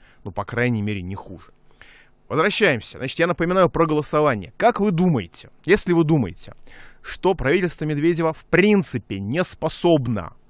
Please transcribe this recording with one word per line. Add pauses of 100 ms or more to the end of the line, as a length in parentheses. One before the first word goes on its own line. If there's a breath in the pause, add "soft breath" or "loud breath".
(240 soft breath)
ну,
по
крайней
мере,
не
хуже. (760 soft breath)
Возвращаемся.
Значит,
я
напоминаю
про
голосование.
Как
вы
думаете, (140)
если
вы
думаете, (460 loud breath)
что
правительство
Медведева
в
принципе
не
способно, (160)